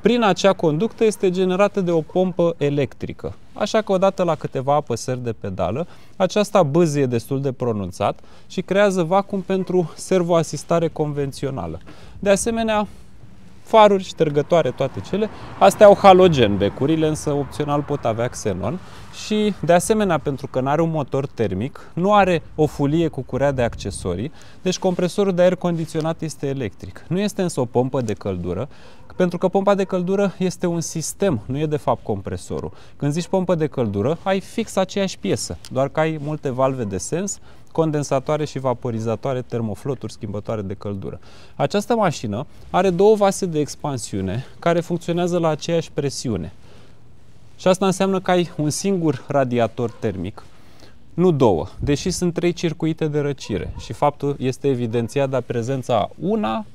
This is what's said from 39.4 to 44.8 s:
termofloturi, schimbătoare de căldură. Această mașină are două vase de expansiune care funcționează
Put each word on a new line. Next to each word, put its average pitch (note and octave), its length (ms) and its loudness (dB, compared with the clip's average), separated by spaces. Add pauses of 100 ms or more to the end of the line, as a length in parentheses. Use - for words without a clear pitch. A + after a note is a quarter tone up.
termofloturi, A2+ 680 -6
schimbătoare G#2+ 500 -8
de F#2+ 120 -6
căldură. G2 460 -8 (360)
Această G#3 400 0
mașină C#3+ 500 0 (240)
are F#3 200 4
două G3 260 6
vase G3 300 2
de D#3 140 0
expansiune B2 840 -4 (140)
care E3+ 200 2
funcționează F3 600 -2